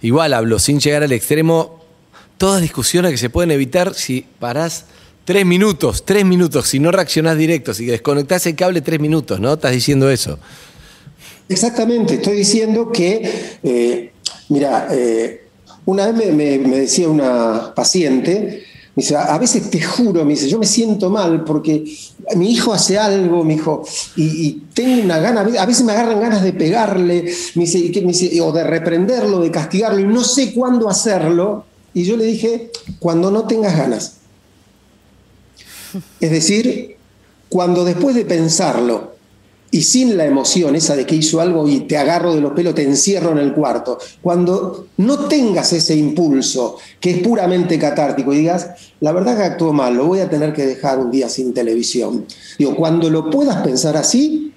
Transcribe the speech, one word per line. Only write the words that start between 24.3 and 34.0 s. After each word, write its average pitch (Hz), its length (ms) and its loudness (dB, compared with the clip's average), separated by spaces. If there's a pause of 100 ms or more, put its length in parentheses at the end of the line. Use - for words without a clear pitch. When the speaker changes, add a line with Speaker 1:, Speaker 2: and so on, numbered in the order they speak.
Speaker 2:
y - 140 -8 (120)
tengo 247 280 2
una 170 160 2
gana, 214 220 2 (180)
a 185 80 2
veces 240 180 2
me 220 80 2
agarran 226 280 0
ganas 214 220 0
de 185 100 2
pegarle", 180 720 0 (300)
me 170 100 2
dice, 175 140 0
"y 170 140 0
que", 208 100 0
me 180 60 2
dice, 170 320 0
o 160 120 2
de 160 120 0
reprenderlo, 185 760 0
de 165 100 0
castigarlo, 196 500 0
y 196 40 2
no 226 200 2
sé - 280 0
cuándo 240 360 2
hacerlo. 190 760 0 (300)
Y 175 100 0
yo 214 120 0
le 220 80 0
dije, 226 460 -2 (280)
"Cuando 170 320 0
no 220 160 0
tengas 214 300 2
ganas". 127 380 -2 (2000)